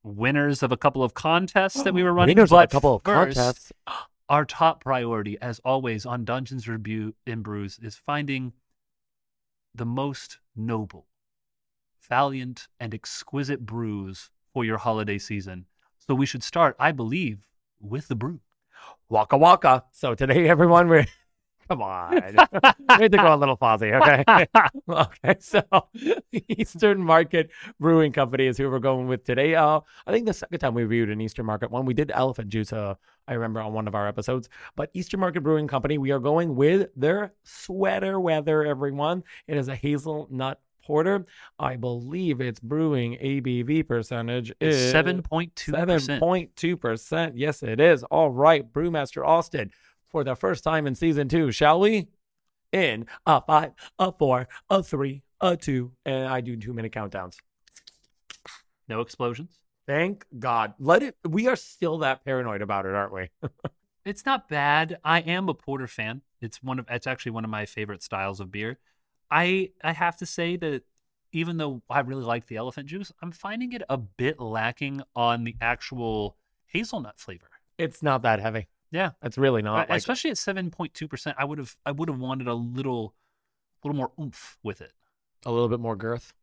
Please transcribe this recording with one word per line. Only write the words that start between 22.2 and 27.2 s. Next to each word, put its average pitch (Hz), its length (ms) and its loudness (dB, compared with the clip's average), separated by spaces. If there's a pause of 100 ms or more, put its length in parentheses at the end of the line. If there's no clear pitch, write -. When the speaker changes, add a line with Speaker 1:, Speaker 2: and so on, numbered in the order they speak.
Speaker 1:
<laughs> 269 60 8 (500)
Speaker 2:
We 202 40 6
had 214 100 8
to 196 60 8
go 170 160 8
a - 20 8
little 139 220 2
Fozzie, 110 420 2
okay? 151 540 8
<laughs> - 20 -2 (320)
Okay, 175 520 0
so - 240 0 (680)
Eastern 202 680 -2
Market 160 480 4 (300)